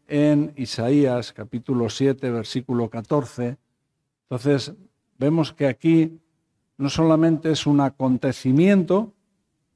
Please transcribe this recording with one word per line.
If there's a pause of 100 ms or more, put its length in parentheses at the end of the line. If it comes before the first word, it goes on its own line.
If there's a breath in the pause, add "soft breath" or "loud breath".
en
Isaías
capítulo
siete,
versículo
catorce. (680)
Entonces, (440)
vemos
que
aquí (580)
no
solamente
es
un
acontecimiento, (640)